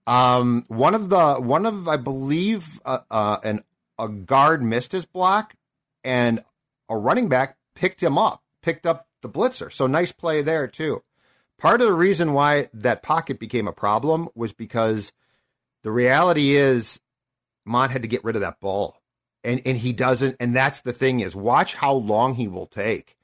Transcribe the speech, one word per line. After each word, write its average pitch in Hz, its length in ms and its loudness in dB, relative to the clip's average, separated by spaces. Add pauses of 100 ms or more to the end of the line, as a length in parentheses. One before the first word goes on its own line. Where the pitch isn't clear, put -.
Um, 123 640 4
one 131 260 2
of 208 160 -2
the, 170 240 6
one 131 320 0
of, 202 200 -4
I 151 120 0
believe, 151 840 -4
uh, 131 160 -2 (100)
uh, 104 340 0
an, 107 180 -4 (360)
a 110 100 -6
guard 135 540 2
missed 117 280 -2
his 185 140 -6
block, 190 500 0 (480)
and 120 400 0 (460)
a 113 80 -4
running 175 320 0
back 135 300 0 (180)
picked - 260 -4
him 151 160 2
up, 202 240 -2 (200)
picked 165 240 -6
up 165 200 -2 (140)
the 123 80 -14
blitzer. - 440 -4
So 139 140 -2
nice 160 240 0
play 156 320 -2
there, 151 240 -2
too. 143 380 -6 (520)
Part 208 240 4
of 247 60 4
the 208 60 4
reason 170 400 2
why 143 420 2
that 113 300 -2
pocket 151 340 -2
became 110 300 -4
a - 40 -8
problem 143 640 0
was 113 180 -6
because 110 600 -2 (720)
the 107 80 -6
reality 143 640 2
is 131 420 2 (680)
Mont 123 280 0
had 127 100 -6
to 110 60 -8
get 117 160 -4
rid 113 100 -4
of 107 80 -2
that - 160 -8
ball, 98 380 -4 (480)
and, 123 200 -4
and 131 140 -2
he 123 140 -4
doesn't. 127 480 0
And 123 160 0
that's 135 240 0
the 123 120 -8
thing 127 280 0
is, 92 160 -6
watch 123 380 0
how 139 180 0
long 120 420 0
he 113 140 -4
will 92 180 -10
take. 104 580 -6